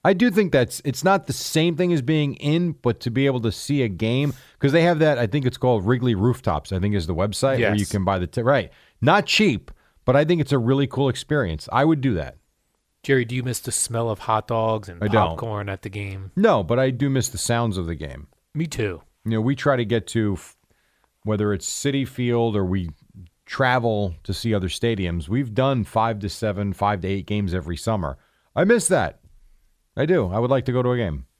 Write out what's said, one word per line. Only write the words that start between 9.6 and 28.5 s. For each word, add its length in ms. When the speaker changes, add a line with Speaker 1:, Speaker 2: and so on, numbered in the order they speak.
Speaker 1:
but 100
I 100
think 160
it's 100
a 60
really 300
cool 220
experience. 640
I 140
would 160
do 140
that. 220
Speaker 2:
Jerry, 220
do 100
you 80
miss 160
the 120
smell 380
of 100
hot 280
dogs 420
and 140
Speaker 1:
I 40
don't. 220
Speaker 2:
popcorn 400
at 120
the 80
game? 460
Speaker 1:
No, 280
but 160
I 120
do 180
miss 200
the 80
sounds 400
of 100
the 80
game. 320
Speaker 2:
Me 140
too. 340
Speaker 1:
You 60
know, 100
we 140
try 200
to 100
get 220
to, 260
f-, 220
whether 300
it's 140
Citi 400
Field 480
or 100
we 240
travel 800
to 100
see 200
other 160
stadiums, 580
we've 260
done 300
five 360
to 100
seven, 440
five 280
to 60
eight 180
games 280
every 240
summer. 400